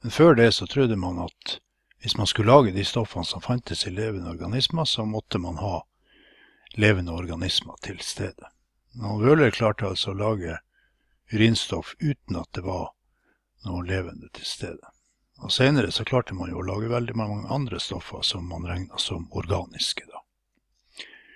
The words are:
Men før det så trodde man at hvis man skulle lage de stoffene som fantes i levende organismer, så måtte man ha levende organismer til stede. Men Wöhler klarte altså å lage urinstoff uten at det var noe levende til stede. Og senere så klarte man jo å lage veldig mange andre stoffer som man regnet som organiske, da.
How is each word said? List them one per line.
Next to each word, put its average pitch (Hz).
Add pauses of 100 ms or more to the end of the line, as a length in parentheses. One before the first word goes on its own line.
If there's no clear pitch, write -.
Men 113
før 156
det 117
så -
trodde 113
man 90
at - (440)
hvis -
man 104
skulle 110
lage 120
de 95
stoffene 104
som -
fantes -
i 92
levende 98
organismer, 113
så 110
måtte 107
man 85
ha 90 (880)
levende 98
organismer 85 (100)
til -
stede. - (480)
Men 104
Wöhler 139
klarte 107
altså 92
å 95
lage 98 (720)
urinstoff 107
uten 127
at 82
det 90
var 92 (720)
noe 90
levende 92
til -
stede. - (540)
Og 110
senere 131
så -
klarte 123
man 87
jo 87
å 92
lage 104
veldig 117
mange 104
andre 127
stoffer -
som 87
man 85
regnet 92
som 85
organiske, -
da. - (1120)